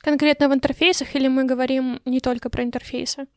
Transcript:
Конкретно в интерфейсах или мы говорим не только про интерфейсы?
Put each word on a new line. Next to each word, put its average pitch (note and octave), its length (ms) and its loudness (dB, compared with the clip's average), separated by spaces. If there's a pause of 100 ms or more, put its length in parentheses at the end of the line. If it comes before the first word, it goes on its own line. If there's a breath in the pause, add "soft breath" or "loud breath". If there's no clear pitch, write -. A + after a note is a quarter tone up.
Конкретно D4 480 2
в C4+ 60 2
интерфейсах C#4+ 600 0
или C4+ 120 2
мы C4 180 2
говорим B3+ 600 0
не B3+ 140 0
только B3 300 -2
про B3 140 -4
интерфейсы? B3 720 -6